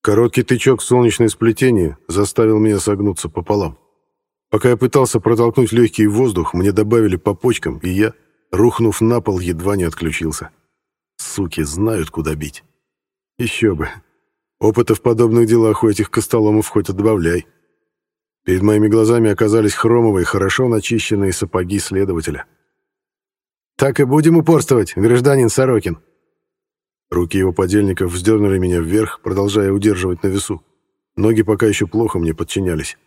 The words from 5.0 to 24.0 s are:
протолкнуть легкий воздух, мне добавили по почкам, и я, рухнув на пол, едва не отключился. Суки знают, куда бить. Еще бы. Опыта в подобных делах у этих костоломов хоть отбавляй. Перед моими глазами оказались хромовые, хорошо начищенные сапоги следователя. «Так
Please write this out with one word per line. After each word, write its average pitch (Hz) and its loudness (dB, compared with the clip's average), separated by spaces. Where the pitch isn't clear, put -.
протолкнуть 117 2
легкий 113 2
воздух, 104 0
мне 95 0
добавили 107 0
по 98 -2
почкам, 82 -4
и 90 -8
я, 104 0
рухнув 113 2
на 117 2
пол, 95 -4
едва 90 -4
не 95 -2
отключился. 80 -6
Суки 87 -8
знают, 85 -4
куда 78 -6
бить. 76 -12
Еще 110 0
бы. 76 -6
Опыта 113 2
в - -8
подобных 117 2
делах 110 2
у 113 2
этих 104 -2
костоломов 107 0
хоть 101 -2
отбавляй. 92 0
Перед 92 0
моими 107 4
глазами 110 2
оказались 104 2
хромовые, 113 2
хорошо 98 -2
начищенные 104 -2
сапоги 92 -4
следователя. 87 -4
«Так 139 0